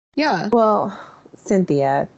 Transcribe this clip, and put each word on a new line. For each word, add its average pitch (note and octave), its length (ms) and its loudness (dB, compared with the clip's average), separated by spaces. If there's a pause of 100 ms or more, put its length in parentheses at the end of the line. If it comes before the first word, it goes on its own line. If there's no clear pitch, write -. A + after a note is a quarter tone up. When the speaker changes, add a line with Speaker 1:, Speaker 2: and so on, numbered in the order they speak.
(140)
Speaker 1:
Yeah. C4+ 300 -2
Yeah. G#3 80 -6
Speaker 2:
Well, G#3+ 460 2 (380)
Cynthia, C#3+ 800 0